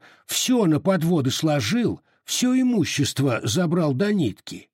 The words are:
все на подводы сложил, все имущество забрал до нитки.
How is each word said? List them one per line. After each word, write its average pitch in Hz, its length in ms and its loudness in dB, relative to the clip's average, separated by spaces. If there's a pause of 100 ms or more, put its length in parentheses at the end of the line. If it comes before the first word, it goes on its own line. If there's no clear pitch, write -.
(260)
все 247 400 0
на 156 140 4
подводы 165 520 0
сложил, 147 720 -2 (220)
все 254 360 0
имущество 143 840 0
забрал 156 500 0
до 202 200 0
нитки. 123 600 -4